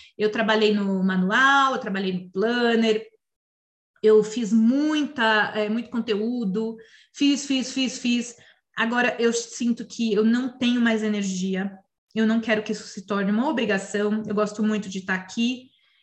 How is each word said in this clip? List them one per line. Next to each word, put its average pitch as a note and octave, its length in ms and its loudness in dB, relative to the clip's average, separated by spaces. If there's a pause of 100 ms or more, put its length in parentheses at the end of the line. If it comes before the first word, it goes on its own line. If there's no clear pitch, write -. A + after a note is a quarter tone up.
(180)
eu G#3+ 140 0
trabalhei G#3+ 420 2
no G3 300 0
manual, B3+ 720 4
eu A#3 60 -2
trabalhei F#3+ 340 -4
no F3+ 160 -8
planner, A3+ 760 0 (960)
eu G#3+ 220 8
fiz G#3+ 280 -4
muita, A#3 1040 2
é, G#3+ 140 -2
muito A#3 200 -4
conteúdo, A3+ 880 -2 (360)
fiz, C#4+ 320 2
fiz, C4 260 -2
fiz, C4 280 -2
fiz. A#3+ 360 -2 (400)
Agora A#3+ 440 0
eu A#3 120 2
sinto A#3 540 -4
que A3+ 260 -4
eu G#3 140 2
não B3 320 0
tenho A#3+ 240 0
mais A3+ 220 2
energia, F#3+ 680 -2 (440)
eu A3 100 2
não A3+ 160 2
quero G#3+ 220 0
que - 80 -4
isso - 160 -8
se - 180 -14
torne G3+ 260 -2
uma A#3 160 0
obrigação, G#3 800 -2
eu G#3+ 60 -6
gosto G#3 300 -2
muito G#3+ 260 -2
de F#3+ 160 -8
tá F#3+ 80 -4
aqui, A#3 580 -4 (320)